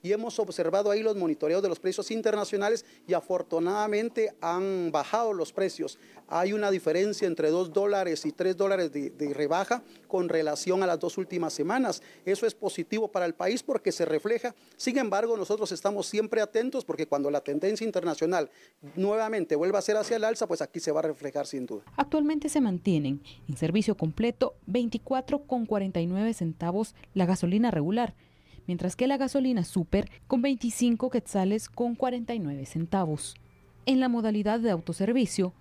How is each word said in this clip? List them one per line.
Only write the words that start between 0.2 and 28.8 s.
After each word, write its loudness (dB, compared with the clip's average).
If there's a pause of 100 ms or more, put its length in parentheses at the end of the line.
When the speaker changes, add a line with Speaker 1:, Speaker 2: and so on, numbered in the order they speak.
Speaker 1:
observado 2
ahí 2
los 2
monitoreos 0
de 2
los -2
precios -2
internacionales 0 (240)
y 2
afortunadamente 0
han -2
bajado 0
los -4
precios. -4 (300)
Hay 2
una 0
diferencia 0
entre 2
dos 2
dólares 0
y 0
tres 0
dólares 2
de, -4
de -4
rebaja 0 (240)
con 0
relación 0
a 2
las 0
dos -4
últimas -4
semanas. -2 (220)
Eso 0
es 0
positivo -4
para 0
el -2
país -2
porque 0
se 0
refleja. 0 (220)
Sin 0
embargo, 2
nosotros -2
estamos -2
siempre 0
atentos 0
porque -2
cuando 0
la 0
tendencia -2
internacional 0 (440)
nuevamente 0
vuelva 2
a -6
ser 2
hacia 0
el 0
alza, 0
pues -2
aquí -6
se -2
va 2
a -2
reflejar -4
sin -6
duda. -8 (140)
Speaker 2:
Actualmente 0
se 2
mantienen 2 (260)
en -6
servicio 2
completo -2 (120)
veinticuatro -2
con -2
cuarenta -2
y 0
nueve 0
centavos -2 (200)
la 4
gasolina 2
regular, 0 (520)
mientras -4